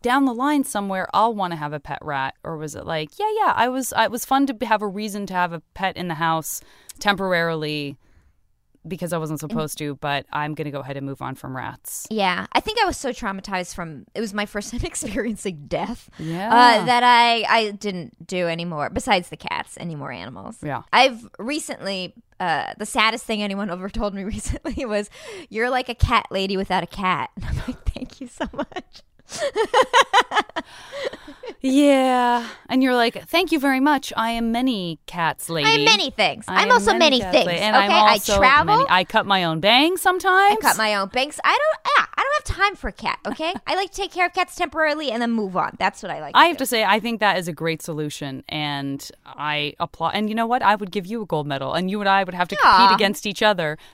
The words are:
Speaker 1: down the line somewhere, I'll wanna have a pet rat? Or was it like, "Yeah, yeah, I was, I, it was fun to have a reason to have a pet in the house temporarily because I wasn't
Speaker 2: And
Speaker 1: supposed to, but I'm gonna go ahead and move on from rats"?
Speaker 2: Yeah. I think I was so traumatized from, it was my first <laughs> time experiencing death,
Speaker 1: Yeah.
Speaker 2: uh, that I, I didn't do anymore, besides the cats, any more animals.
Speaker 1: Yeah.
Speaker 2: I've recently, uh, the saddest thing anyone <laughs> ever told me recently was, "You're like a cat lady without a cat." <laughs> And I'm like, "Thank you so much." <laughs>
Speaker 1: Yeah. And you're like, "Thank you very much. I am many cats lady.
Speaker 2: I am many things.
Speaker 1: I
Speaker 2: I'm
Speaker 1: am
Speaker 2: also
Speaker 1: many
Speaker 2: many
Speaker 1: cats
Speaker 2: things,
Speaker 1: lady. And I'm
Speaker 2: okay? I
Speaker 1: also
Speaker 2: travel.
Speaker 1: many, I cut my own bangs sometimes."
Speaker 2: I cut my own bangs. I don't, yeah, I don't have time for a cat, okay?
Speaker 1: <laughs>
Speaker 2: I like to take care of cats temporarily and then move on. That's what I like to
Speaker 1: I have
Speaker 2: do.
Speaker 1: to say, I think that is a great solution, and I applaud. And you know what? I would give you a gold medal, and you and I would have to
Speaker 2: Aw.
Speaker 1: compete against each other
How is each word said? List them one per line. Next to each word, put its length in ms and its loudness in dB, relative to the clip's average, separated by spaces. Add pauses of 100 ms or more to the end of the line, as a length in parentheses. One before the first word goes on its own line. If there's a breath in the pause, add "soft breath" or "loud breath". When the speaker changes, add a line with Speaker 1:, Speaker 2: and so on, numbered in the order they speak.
Speaker 1:
down 240 2
the 80 0
line 300 2
somewhere, 500 -4
I'll 200 4
wanna 220 -4
have 160 -6
a 80 -8
pet 220 -10
rat? 320 -6 (100)
Or 140 -8
was 180 -10
it 80 -12
like, 340 -6
"Yeah, 200 -2
yeah, 180 2
I 120 2
was, 260 -4
I, 100 2
it 60 -2
was 160 -8
fun 200 2
to 200 -4
have 160 0
a 40 -4
reason 400 -6
to 80 -10
have 200 0
a 60 -10 (140)
pet 220 -4
in 120 -6
the 80 -2
house 440 -2 (380 loud breath)
temporarily 960 -2 (920)
because 240 -6
I 60 -2
wasn't 240 -6
Speaker 2:
And 80 -10
Speaker 1:
supposed 280 -4
to, 180 -6
but 360 -4
I'm 220 -4
gonna 160 -8
go 100 -8
ahead 160 -10
and 80 -8
move 160 -8
on 140 -8
from 220 -12
rats"? 540 -12
Speaker 2:
Yeah. 420 0
I 80 4
think 200 -4
I 60 4
was 100 -2
so 140 -4
traumatized 640 -6
from, 300 -12 (100)
it 60 -6
was 120 -6
my 140 -4
first 240 -8
<laughs> 20 -12
time 120 -6
experiencing 840 -6
death, 400 -6 (100)
Speaker 1:
Yeah. 360 -6
Speaker 2:
uh, 320 8
that 160 4
I, 460 6
I 240 2
didn't 540 -8
do 200 -2
anymore, 440 -4
besides 400 0
the 60 -14
cats, 440 -10
any 160 -8
more 160 -10
animals. 500 -14
Speaker 1:
Yeah. 200 -6 (120)
Speaker 2:
I've 340 4 (100)
recently, 760 -8 (260)
uh, 380 -2
the 80 -8
saddest 400 0
thing 160 -2
anyone 280 -4
<laughs> 60 -6
ever 140 -10
told 240 -4
me 100 -8
recently 640 -6
was, 240 -4 (400 loud breath)
"You're 180 -2
like 220 -2
a 40 -6
cat 360 2
lady 260 -2
without 260 -2
a 40 -6
cat." 460 -2
<laughs> 40 -16
And 80 -10
I'm 120 -2 (120)
like, 240 -10
"Thank 300 -14
you 60 -14
so 260 -8
much." 480 -10 (260)
<laughs> 1400 2 (1000 loud breath)
Speaker 1:
Yeah. 840 4 (220 loud breath)
And 120 2
you're 120 4
like, 340 2
"Thank 240 2
you 80 2
very 200 2
much. 360 2
I 140 0
am 200 -2
many 560 -2
cats 440 -4
lady. 180 2
Speaker 2:
I 40 6
am 120 2
many 260 2
things. 380 -2
Speaker 1:
I 140 2
Speaker 2:
I'm 60 2
Speaker 1:
am 40 6
Speaker 2:
also 200 4
Speaker 1:
many 60 2 (200)
Speaker 2:
many 20 0
Speaker 1:
cats 160 0
Speaker 2:
things, 120 4
Speaker 1:
lady. 120 0
And 160 2
I'm 140 4
Speaker 2:
okay? 100 6
I 120 8
Speaker 1:
also 260 2
Speaker 2:
travel. 400 6
Speaker 1:
many, 100 2
I 160 4
cut 220 0
my 180 2
own 160 -2
bangs 400 4
sometimes." 580 4
Speaker 2:
I 40 -4
cut 160 4
my 160 0
own 160 -2
bangs. 340 -2
I 60 2
don't, 480 0
yeah, 80 0 (100)
I 60 0
don't 260 -2
have 80 -6
time 200 0
for 120 -8
a 40 -8
cat, 340 -8
okay? 340 -6
Speaker 1:
<laughs> 60 -16
Speaker 2:
I 80 -2
like 160 -4
to 60 -14
take 160 -6
care 120 -2
of 80 -4
cats 220 -4
temporarily 560 -2
and 100 -4
then 120 0
move 220 -2
on. 240 -2
That's 240 -2
what 80 -10
I 100 -8
like 120 -12
to 60 6
Speaker 1:
I 80 10
have 100 2
Speaker 2:
do. 60 -6
Speaker 1:
to 40 0
say, 180 0
I 140 4
think 220 -4
that 160 4
is 100 -2
a 60 -4
great 300 -4
solution, 680 -8
and 580 -6 (200)
I 540 -4
applaud. 340 -4
And 160 -2
you 40 -4
know 120 0
what? 160 0
I 140 4
would 140 -8
give 140 -6
you 160 -6
a 60 -8
gold 200 -2
medal, 280 -4
and 160 -2
you 100 -4
and 80 0
I 160 4
would 100 -10
have 140 -2
to 80 -6
Speaker 2:
Aw. 220 6
Speaker 1:
compete 160 8
against 320 0
each 160 -4
other 340 2 (180 soft breath)